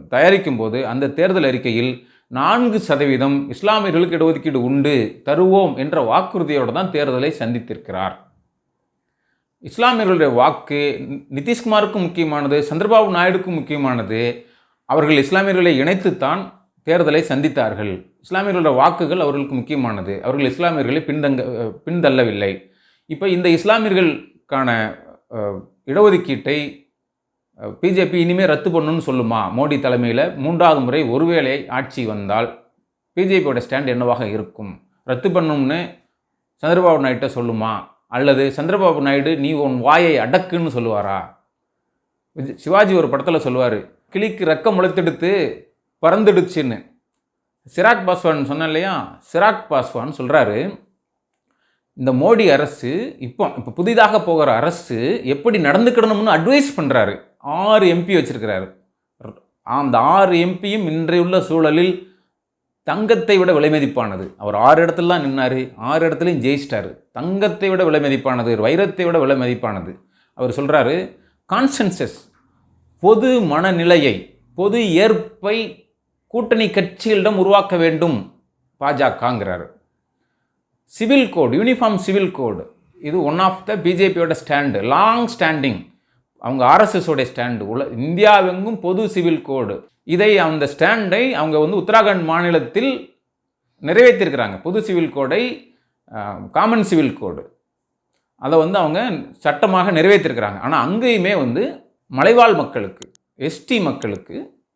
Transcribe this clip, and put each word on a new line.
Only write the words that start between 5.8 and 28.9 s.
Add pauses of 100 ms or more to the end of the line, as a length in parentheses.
வாக்குறுதியோடு
தான்
தேர்தலை
சந்தித்திருக்கிறார். (1300)
இஸ்லாமியர்களுடைய
வாக்கு
நி-, (100)
நிதிஷ்குமாருக்கும்
முக்கியமானது,
சந்திரபாபு
நாயுடுக்கும்
முக்கியமானது. (380)
அவர்கள்
இஸ்லாமியர்களை
இணைத்துத்தான் (320)
தேர்தலை
சந்தித்தார்கள்.
இஸ்லாமியர்களுடைய
வாக்குகள்
அவர்களுக்கு
முக்கியமானது.
அவர்கள்
இஸ்லாமியர்களை
பின்தங்க-,
அ,
பின்தள்ளவில்லை. (360)
இப்ப
இந்த
இஸ்லாமியர்களுக்கான, (380)
அ, (260)
இடஒதுக்கீட்டை, (760)
அ,
பி
ஜே
பி
இனிமே
ரத்து
பண்ணணும்னு